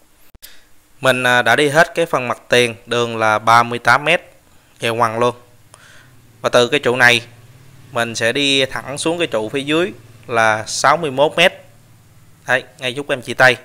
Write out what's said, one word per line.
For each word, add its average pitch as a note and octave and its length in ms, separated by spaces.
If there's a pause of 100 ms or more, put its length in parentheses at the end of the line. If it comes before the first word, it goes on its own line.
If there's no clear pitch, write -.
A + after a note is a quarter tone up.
(1000)
Mình, B2+ 240
à, B2 180
đã A2+ 140
đi D3 120
hết D#3 260
cái E3 120
phần B2+ 220
mặt A2+ 200
tiền, B2 260 (120)
đường A#2 300
là A2 220
ba A2+ 240
mươi A#2+ 160
tám B2+ 260
mét, E3 180 (580)
dài A#2 120
ngoằng A2+ 260
luôn. A#2+ 160 (1040)
Và B2+ 80
từ A#2+ 200
cái C#3+ 120
trụ B2 160
này, A#2+ 260 (720)
mình A#2 220
sẽ A2+ 180
đi C#3 340
thẳng C3 320
xuống E3 200
cái E3+ 80
trụ A2 220
phía C#3 120
dưới D#3+ 320 (340)
là A2 400
sáu C#3 300
mươi E3 140
mốt C#3 260
mét. F3 180 (920)
Đấy, B2+ 160 (160)
ngay B2+ 160
giúp C#3+ 160
em B2+ 120
chỉ A#2+ 120
tay. B2+ 300